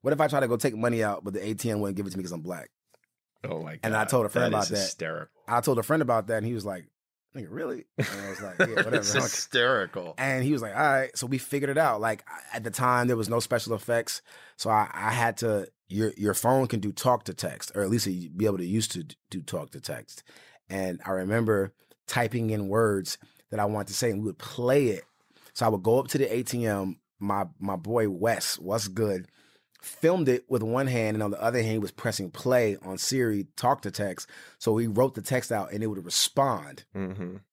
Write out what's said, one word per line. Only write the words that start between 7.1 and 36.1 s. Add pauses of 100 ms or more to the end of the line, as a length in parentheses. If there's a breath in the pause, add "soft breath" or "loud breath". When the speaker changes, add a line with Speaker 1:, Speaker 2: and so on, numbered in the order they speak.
Speaker 1:
"Nigga,
really?" (140)
And (180)
I
was
like,
"Yeah,
Speaker 2:
<laughs>
Speaker 1:
whatever."
Speaker 2:
That's
Speaker 1:
I
don't
Speaker 2:
hysterical.
Speaker 1:
And
he
was
like,
"All
right."
So
we
figured
it
out.
Like,
I,
at
the
time,
there
was
no
special
effects. (340 loud breath)
So
I,
I
had
to, (200)
your,
your
phone
can
do
talk
to
text,
or
at
least
it
be
able
to
used
to
d-, (160)
do
talk
to
text. (440 loud breath)
And
I
remember (340 soft breath)
typing
in
words (320 soft breath)
that
I
wanted
to
say,
and
we
would
play
it. (480 soft breath)
So
I
would
go
up
to
the
A
T
M. (220)
My, (140)
my
boy
Wes,
what's
good, (560 soft breath)
filmed
it
with
one
hand,
and
on
the
other
hand,
he
was
pressing
play
on
Siri (100)
talk
to
text. (300 loud breath)
So
we
wrote
the
text
out,
and
it
would
respond. (120)